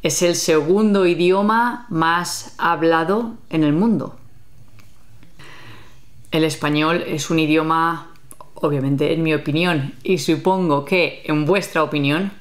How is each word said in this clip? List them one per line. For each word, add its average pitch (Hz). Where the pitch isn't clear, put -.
es 160
el 175
segundo 185
idioma 196
más 165
hablado 165
en 160
el 147
mundo. 185
El 160
español 151
es 156
un 165
idioma, 160
obviamente, 143
en 160
mi 160
opinión, 151
y 185
supongo 156
que 175
en 151
vuestra 175
opinión 147